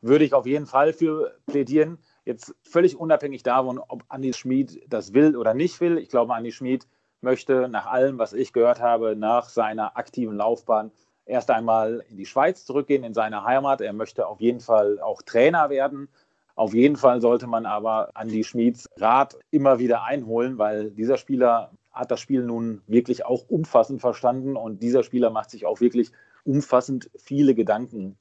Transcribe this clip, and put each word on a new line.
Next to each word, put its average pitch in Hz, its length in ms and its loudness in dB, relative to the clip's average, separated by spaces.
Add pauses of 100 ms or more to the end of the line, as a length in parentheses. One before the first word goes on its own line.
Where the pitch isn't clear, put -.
würde 147 240 4
ich 135 80 -2
auf 127 120 2
jeden 143 200 -2
Fall 143 260 2
für 156 420 -2 (120)
plädieren. 151 540 0 (260)
Jetzt - 360 -10
völlig 180 380 0
unabhängig 151 440 -2
davon, 127 360 0
ob - 300 -14
Andi 131 240 -6
Schmid 131 560 -4
das 98 240 -6
will 147 240 6
oder 110 160 0
nicht 156 260 -2
will. 170 200 0
Ich - 100 -12
glaube, 120 260 0
Andi 117 160 -8
Schmid 127 340 -4 (360)
möchte 127 480 0
nach 107 160 -6
allem, 127 320 0
was 107 160 -4
ich 131 180 -4
gehört 120 300 2
habe, 113 340 0
nach 117 320 0
seiner 110 480 -4
aktiven 117 400 -8
Laufbahn 110 560 -2 (340)
erst 120 260 -4
einmal 113 580 0
in 104 80 -20
die 98 80 -12
Schweiz 160 400 -2
zurückgehen, 139 400 -2
in 113 80 -12
seine 107 320 -4
Heimat. 135 340 2
Er 104 140 -6
möchte 110 340 -6
auf 104 140 -10
jeden 120 180 0
Fall 104 400 2
auch 98 220 -6
Trainer 151 480 2
werden. 139 400 -4 (460)
Auf 107 180 0
jeden 135 240 6
Fall 123 240 4
sollte 120 260 2
man 113 180 -4
aber 107 480 -2
Andi 110 300 -6
Schmids 120 540 -2
Rat 123 400 2 (120)
immer 139 300 4
wieder 117 240 0
einholen, 123 540 -4
weil 107 340 -2
dieser 113 240 -2
Spieler 120 560 0 (220)
hat 123 180 -8
das 117 80 -4
Spiel 131 240 -2
nun 117 440 -6
wirklich 120 380 0
auch 123 220 -4
umfassend 135 540 0
verstanden 131 560 -2
und 110 260 -10
dieser 120 200 2
Spieler 123 260 0
macht 110 200 -6
sich - 160 -12
auch 107 140 -4
wirklich 120 320 2 (320)
umfassend 135 720 -2
viele 139 400 2
Gedanken 107 640 -4